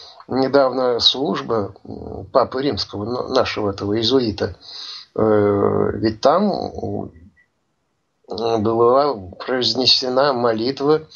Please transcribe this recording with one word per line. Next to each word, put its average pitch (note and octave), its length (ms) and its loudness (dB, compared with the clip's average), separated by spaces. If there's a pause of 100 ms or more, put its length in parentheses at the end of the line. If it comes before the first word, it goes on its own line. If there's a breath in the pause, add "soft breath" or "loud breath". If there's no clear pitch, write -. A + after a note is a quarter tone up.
(260 loud breath)
недавно B2+ 760 2
служба, B2+ 720 -2 (100)
м, A2 480 -12
Папы B2+ 300 2
Римского, G#2 420 -4
н-, B2 300 -4
нашего G#2+ 360 0
этого G2+ 280 -2
иезуита. A2+ 580 0 (580 loud breath)
Э, G2+ 840 2
ведь A2 260 -2
там, F#3 280 4
м, - 600 -6 (1500)
была A#2+ 520 4 (320)
произнесена B2+ 840 2
молитва B2+ 680 0 (140 loud breath)